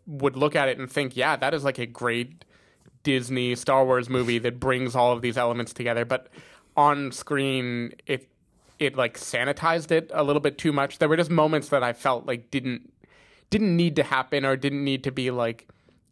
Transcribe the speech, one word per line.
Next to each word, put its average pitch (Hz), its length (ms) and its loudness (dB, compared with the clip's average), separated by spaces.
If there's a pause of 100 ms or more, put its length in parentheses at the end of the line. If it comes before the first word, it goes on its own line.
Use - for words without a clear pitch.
would 139 300 -2
look 147 180 0
at 139 140 2
it 123 100 -4
and 131 100 -8
think, 135 280 -4
"Yeah, 143 180 2
that 139 180 0
is, 143 120 -4
like, 135 120 0
a 120 80 -4
great 120 600 -4 (580)
Disney 123 520 0
Star 135 280 2
Wars 123 260 2
movie 120 300 0
that 120 220 -4
brings 127 340 0
all 123 160 6
of 117 100 0
these 120 160 -2
elements 120 360 -2
together." 117 320 -2
But 127 240 -4 (480)
on 143 340 4
screen, 127 800 -4 (160)
it, 131 220 -6 (500)
it, 139 160 -2
like, 123 220 -2
sanitized 151 760 -2
it 160 220 2
a 156 100 0
little 143 160 2
bit 139 180 -2
too 160 140 0
much. 139 280 -2
There 156 100 4
were 160 80 4
just 165 120 0
moments 156 380 2
that 135 160 2
I 120 80 0
felt 123 340 0
like 123 240 -6
didn't, 127 440 -6 (560)
didn't 208 260 2
need 170 220 4
to 147 60 4
happen 135 420 0
or 135 100 4
didn't 139 300 -2
need 135 180 -2
to 135 80 -2
be, 127 200 -2
like, 117 360 -4 (440)